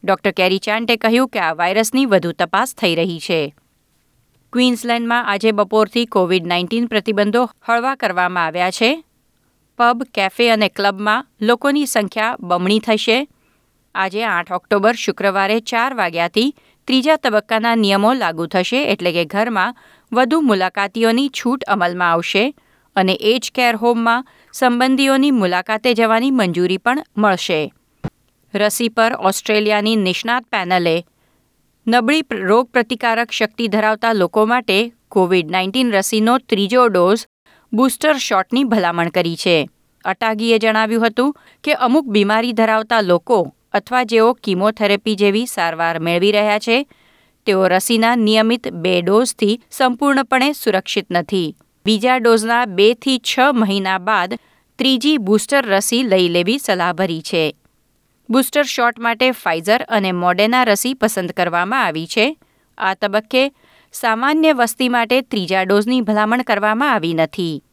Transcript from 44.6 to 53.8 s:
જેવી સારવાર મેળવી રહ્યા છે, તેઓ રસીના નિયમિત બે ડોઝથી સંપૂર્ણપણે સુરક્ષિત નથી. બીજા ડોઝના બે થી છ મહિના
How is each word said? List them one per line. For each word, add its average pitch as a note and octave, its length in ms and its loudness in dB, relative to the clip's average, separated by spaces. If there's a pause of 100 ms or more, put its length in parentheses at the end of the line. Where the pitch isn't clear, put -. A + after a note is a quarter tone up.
જેવી G3+ 320 2
સારવાર E3 520 -2
મેળવી E3+ 340 0
રહ્યા G#3 260 2
છે, A#3 280 -2 (600)
તેઓ F#3+ 200 2
રસીના A3+ 500 2
નિયમિત A3 520 2
બે F3 340 -2
ડોઝથી A3 580 0 (100)
સંપૂર્ણપણે C4+ 840 0
સુરક્ષિત G3 580 -4
નથી. F3 460 -2 (300)
બીજા A3 300 2
ડોઝના A#3 480 2
બે G#3 300 2
થી C4 240 -4
છ - 200 -6 (140)
મહિના G3 460 0